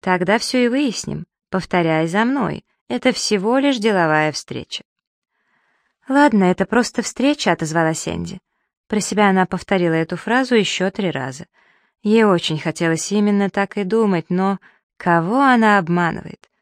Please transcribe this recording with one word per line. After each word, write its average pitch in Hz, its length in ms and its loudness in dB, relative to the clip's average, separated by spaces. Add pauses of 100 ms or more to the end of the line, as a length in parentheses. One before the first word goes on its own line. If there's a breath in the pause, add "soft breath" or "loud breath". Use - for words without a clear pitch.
Тогда 185 360 0
всё 247 280 0
и - 20 0
выясним. 233 580 -4 (240)
Повторяй 165 580 0
за 202 180 0
мной. 240 400 -4 (240)
Это 247 240 0
всего 214 460 0
лишь 269 180 0
деловая 160 560 2
встреча». - 500 -12 (1300)
«Ладно, 269 340 4
это 180 220 2
просто - 360 0
встреча», 262 520 0
отозвалась 160 560 -2
Энди. 170 300 -8 (480)
Про 214 120 -2
себя 202 300 2
она 190 160 4
повторила 180 480 0
эту 160 240 -2
фразу 247 380 0
ещё 190 360 0
три 190 200 -4
раза. 135 340 -8 (580)
Ей 220 220 4
очень 165 340 0
хотелось 165 540 -2
именно 202 360 2
так 196 280 -4
и 202 80 -4
думать, 196 440 0
но 190 300 0 (380 soft breath)
кого 180 440 0
она 226 360 4
обманывает? 170 720 -4 (120)